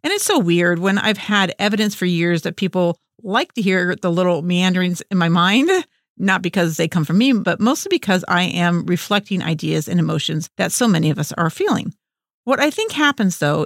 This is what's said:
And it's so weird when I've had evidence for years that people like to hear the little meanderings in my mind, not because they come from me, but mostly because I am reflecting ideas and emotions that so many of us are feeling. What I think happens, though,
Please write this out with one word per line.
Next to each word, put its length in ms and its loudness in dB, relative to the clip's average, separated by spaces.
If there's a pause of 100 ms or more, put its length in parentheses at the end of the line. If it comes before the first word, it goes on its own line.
And 100 -2
it's 120 -4
so 120 2
weird 420 2
when 180 0
I've 200 0
had 400 0
evidence 380 0
for 100 -4
years 380 0
that 140 -6
people 400 -2 (260)
like 300 -2
to 80 -6
hear 340 0
the 160 -2
little 320 2
meanderings 680 0
in 80 0
my 120 2
mind, 400 4 (480)
not 260 0
because 340 0
they 100 0
come 180 0
from 120 0
me, 160 4
but 260 0
mostly 300 -2
because 380 0
I 160 2
am 420 0
reflecting 560 -2
ideas 460 -2
and 120 0
emotions 580 -2
that 140 -2
so 160 0
many 220 2
of 80 0
us 140 -6
are 180 0
feeling. 440 -2 (500)
What 160 -2
I 100 2
think 220 -6
happens, 480 0
though, 260 0